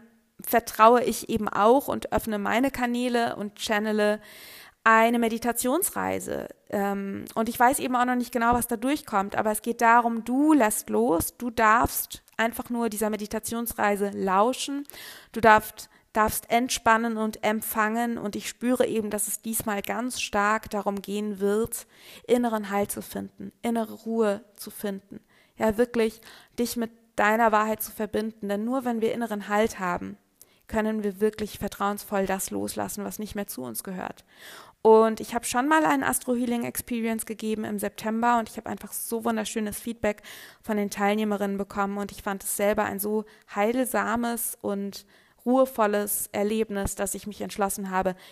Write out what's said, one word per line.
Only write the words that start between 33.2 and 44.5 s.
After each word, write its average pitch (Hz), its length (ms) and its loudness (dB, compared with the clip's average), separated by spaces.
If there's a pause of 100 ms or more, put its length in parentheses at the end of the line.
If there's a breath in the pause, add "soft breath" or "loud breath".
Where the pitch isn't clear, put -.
mehr 202 140 -6
zu - 160 -10
uns 226 200 -10
gehört. - 400 -10 (600 loud breath)
Und 220 360 8
ich - 140 -10
habe 240 120 -4
schon 254 220 0
mal 311 160 4
einen 294 200 2
Astro 254 320 -2
Healing 240 280 0
Experience 226 600 -4
gegeben 214 380 -4
im 208 160 -4
September 220 580 0
und 220 120 -2
ich - 80 -16
habe 220 120 -10
einfach 208 220 -10
so - 340 -4
wunderschönes 214 540 -2
Feedback 220 420 -4 (400 loud breath)
von 214 160 -2
den 202 140 0
Teilnehmerinnen 202 640 0
bekommen 196 400 -4
und 202 140 -6
ich - 100 -16
fand 196 220 -6
es - 120 -4
selber 208 280 2
ein 202 160 -4
so 208 260 -2 (300 loud breath)
heilsames 233 1040 0